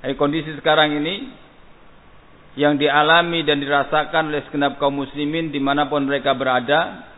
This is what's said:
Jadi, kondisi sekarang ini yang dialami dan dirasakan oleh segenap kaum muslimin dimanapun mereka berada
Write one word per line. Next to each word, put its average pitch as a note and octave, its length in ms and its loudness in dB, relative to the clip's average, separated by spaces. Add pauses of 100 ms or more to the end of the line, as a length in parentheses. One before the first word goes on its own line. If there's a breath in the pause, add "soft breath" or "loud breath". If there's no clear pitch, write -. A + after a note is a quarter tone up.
Jadi, C3+ 160 -4
kondisi D3+ 320 -2
sekarang D3+ 480 2
ini G3 320 -6 (1300)
yang D3 160 4
dialami D#3+ 640 4
dan D3 160 0
dirasakan D3 720 0
oleh D3 160 -4
segenap C#3+ 320 -2
kaum C#3+ 240 0
muslimin D3+ 480 -4
dimanapun C#3 560 0
mereka C#3 320 0
berada C3 800 0